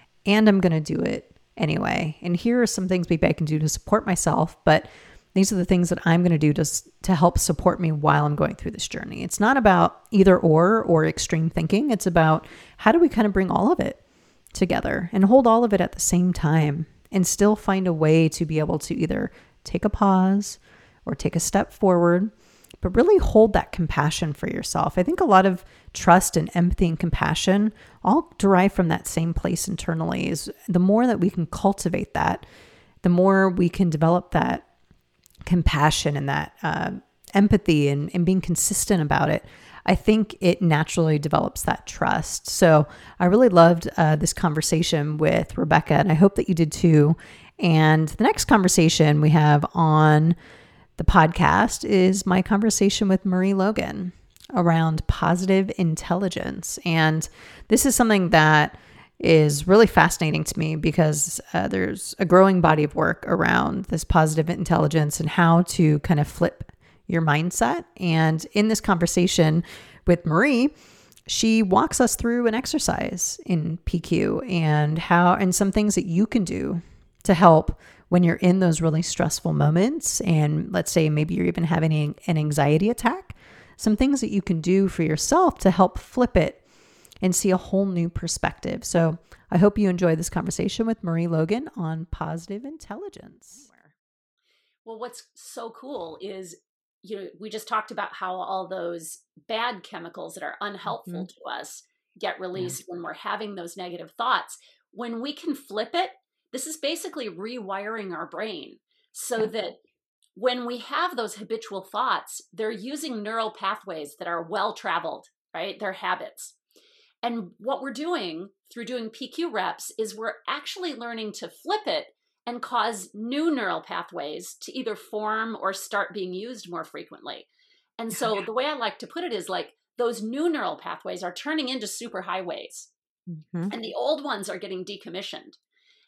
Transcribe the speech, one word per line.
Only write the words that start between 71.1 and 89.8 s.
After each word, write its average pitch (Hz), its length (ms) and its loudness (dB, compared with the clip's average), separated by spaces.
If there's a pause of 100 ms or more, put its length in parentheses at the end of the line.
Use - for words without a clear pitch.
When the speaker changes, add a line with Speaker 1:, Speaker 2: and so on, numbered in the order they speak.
Speaker 1:
she 220 360 2
walks 202 360 2
us 240 160 2
through 240 320 -2
an 220 60 2
exercise - 920 -4
in 165 400 -2
P 175 140 -2
Q - 420 -2
and 156 560 0
how, 175 360 4
and 185 200 0
some 196 180 0
things 208 240 0
that 185 100 -2
you 180 200 0
can 220 180 -2
do 160 380 -6 (420)
to - 100 2
help 165 440 6 (300)
when 180 160 4
you're 165 140 2
in 180 220 4
those 170 220 2
really 160 200 0
stressful 170 520 -2
moments. 165 680 0
And 151 500 0
let's 170 200 -4
say 156 180 2
maybe 156 260 -2
you're 175 100 -2
even 170 200 -2
having 160 280 0
an, 151 220 -2 (100)
an 160 120 -2
anxiety 151 520 0
attack, 302 460 -6 (400)
some 214 220 0
things 269 240 0
that 220 100 -6
you 202 100 0
can 165 200 -4
do 190 260 2
for 175 160 -4
yourself 277 560 0
to 190 120 4
help 185 280 2
flip - 380 -2
it - 260 0 (580)
and 185 140 0
see 190 160 0
a 185 60 2
whole 196 280 -2
new 175 240 -4
perspective. - 760 -8
So 165 360 -2 (320)
I 170 60 0
hope 202 200 4
you 208 120 0